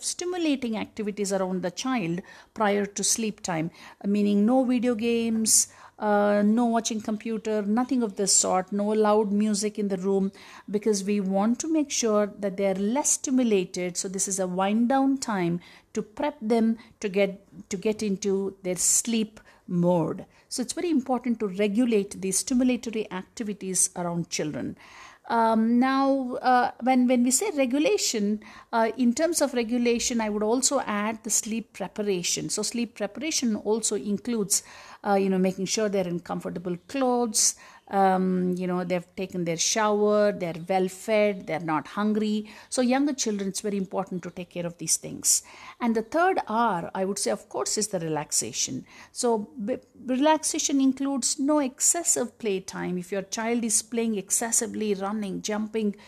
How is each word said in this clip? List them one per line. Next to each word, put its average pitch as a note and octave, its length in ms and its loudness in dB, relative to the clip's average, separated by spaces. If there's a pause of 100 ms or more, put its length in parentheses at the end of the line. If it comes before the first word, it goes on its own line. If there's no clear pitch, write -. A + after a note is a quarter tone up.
stimulating D#4 760 -2
activities G3 560 -4
around F#3 300 0
the F3 80 -2
child F#3 500 -2 (340)
prior G3+ 320 2
to G3+ 180 -4
sleep A3 360 -2
time, E3 300 -2 (340)
meaning G3+ 400 4
no C4 200 4
video B3 320 2
games, A3+ 720 2 (320)
uh, G#3 440 4
no A3 200 4
watching A3+ 360 0
computer, A3 600 -4
nothing A#3+ 400 0
of G3+ 140 -2
this G3 160 0
sort, F#3 400 2
no G3+ 160 0
loud G#3+ 420 4
music G#3 480 0
in G#3 80 0
the G3 120 -2
room, G3 340 0 (360)
because G3+ 360 0
we G#3 160 0
want G3 400 0
to D#4+ 120 -4
make D4+ 200 0
sure G#3 340 2 (140)
that F#3+ 160 -4
they G3 100 0
are F#3+ 80 2
less A3 380 0
stimulated. F#3+ 840 0
So G3 120 -6
this F#3+ 180 -4
is F#3+ 140 -2
a F#3 80 0
wind G3+ 400 2
down C4+ 300 4
time F3 420 0 (340)
to G#3 80 -2
prep D4 400 -6
them A3+ 360 2 (200)
to G#3+ 100 -4
get, F#3+ 600 -2
to G3+ 60 -6
get G#3+ 260 -2
into G3 640 -2
their F3+ 120 -4
sleep A3 640 0 (300)
mode. F3 580 2 (220)
So - 140 -6
it's B3+ 100 -6
very F4 180 -2
important B3 500 0
to G#3+ 60 0
regulate G3+ 720 0
the F#3+ 100 -2
stimulatory A#3+ 800 0
activities F#3+ 840 -4
around F3 340 -4
children. - 480 -6 (520)
Um, A3+ 500 4
now, C4+ 640 2
uh, B3 300 4 (100)
when, B3 240 4
when B3 160 4
we B3 80 2
say G4 260 2
regulation, C4 880 0 (300)
uh, A3+ 260 2
in A#3+ 160 4
terms E4 260 0
of C#4 140 0
regulation, A#3+ 640 0
I G#3+ 80 -2
would G#3 140 -2
also B3 380 2
add G#3+ 420 -2
the G#3+ 80 -8
sleep - 440 -4
preparation. F3+ 760 -4
So G#3+ 120 -2
sleep A#3 340 -4
preparation A3+ 580 -2
also A3 400 -2
includes, G3+ 720 -2 (420)
uh, G3+ 80 4
you G3 160 4
know, F#3 80 2
making F#3 280 0
sure G#3+ 220 0
they're F#3+ 200 0
in E3+ 120 -4
comfortable F3+ 560 -6 (120)
clothes, B3 640 0 (340)
um, F#3 680 2
you F#3 100 -4
know, F3+ 180 -2
they've F3 320 -4
taken F#3 280 -6
their E3 140 -2
shower, G#3 720 2
they're F3 220 -6 (120)
well F#3 220 2
fed, G#3 580 0
they're D#3 140 -4
not D#3+ 280 -2
hungry. G#3+ 640 -2 (200)
So - 100 -2
younger C4+ 320 2
children, G3+ 380 -2
it's - 100 -6
very G3+ 160 -4
important F#3 460 -4
to F3 80 -12
take F3 200 -12
care F3 140 -6
of E3+ 140 -8
these D#3+ 180 -2
things. - 460 -2 (360)
And A#3 160 0
the A3+ 60 0
third E4+ 380 2 (100)
R, G#3+ 460 0
I F#3+ 100 -2
would G3 140 -2
say, A#3 120 -2
of - 200 -6
course, - 260 -4
is G#3 120 -2
the F3+ 120 -4
relaxation. D3 840 -4 (240)
So A3+ 400 -2 (120)
b-, A#3+ 140 -2 (300)
relaxation D4+ 760 2
includes C4+ 580 0
no C#4 200 2
excessive - 800 0
playtime. F#3 580 -4
If F3+ 160 -8
your G3 100 -2
child A3+ 400 -2
is A3+ 200 0
playing A3+ 340 -2
excessively, G#3 800 -2
running, G3 480 -4
jumping G#3+ 520 -2 (140)